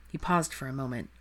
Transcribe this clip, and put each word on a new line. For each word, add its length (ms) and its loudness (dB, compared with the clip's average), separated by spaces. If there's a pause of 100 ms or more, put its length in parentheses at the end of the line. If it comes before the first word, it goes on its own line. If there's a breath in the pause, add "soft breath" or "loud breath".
He 100 -4
paused 360 2
for 140 -6
a 40 -4
moment, 380 -4 (100)